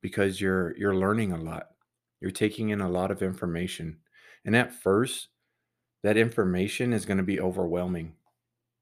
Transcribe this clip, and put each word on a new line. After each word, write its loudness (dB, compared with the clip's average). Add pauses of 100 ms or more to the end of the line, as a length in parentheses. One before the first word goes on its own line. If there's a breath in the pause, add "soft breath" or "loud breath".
because 0
you're, 0
you're 2
learning 2
a -4
lot. -10 (500)
You're -6
taking -2
in -2
a -2
lot 0
of -2
information. -4 (440 loud breath)
And 2
at 2
first, 0 (760)
that 4
information 2
is -2
gonna 0
be 0
overwhelming. -2 (680)